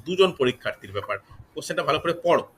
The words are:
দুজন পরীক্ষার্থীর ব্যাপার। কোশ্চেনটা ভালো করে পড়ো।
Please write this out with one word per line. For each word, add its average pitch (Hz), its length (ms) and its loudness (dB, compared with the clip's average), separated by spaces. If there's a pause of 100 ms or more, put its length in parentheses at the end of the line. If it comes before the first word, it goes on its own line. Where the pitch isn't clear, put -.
দুজন 185 240 4 (100)
পরীক্ষার্থীর 117 520 -2
ব্যাপার। 101 240 -6 (380)
কোশ্চেনটা 160 280 -4
ভালো 147 160 0
করে 165 160 0 (100)
পড়ো। 165 180 4 (160)